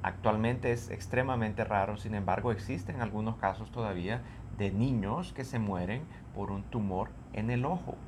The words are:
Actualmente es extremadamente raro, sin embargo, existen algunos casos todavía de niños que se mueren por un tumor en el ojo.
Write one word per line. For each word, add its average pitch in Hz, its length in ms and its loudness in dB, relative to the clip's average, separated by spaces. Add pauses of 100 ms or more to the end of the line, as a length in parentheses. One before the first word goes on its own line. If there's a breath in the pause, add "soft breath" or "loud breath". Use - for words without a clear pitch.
Actualmente 110 640 2
es 117 180 0
extremadamente 113 760 2
raro, 104 320 4
sin - 180 -4
embargo, 101 380 2
existen 107 480 -2
algunos 110 380 0
casos 101 340 0
todavía 107 500 -2 (340 loud breath)
de 98 140 2
niños 117 640 2
que 135 100 -8
se 123 160 -4
mueren 101 460 0 (280 loud breath)
por 101 200 -4
un 98 100 -4
tumor 101 480 0 (220)
en 110 180 0
el 123 140 2
ojo. 175 320 -2 (120)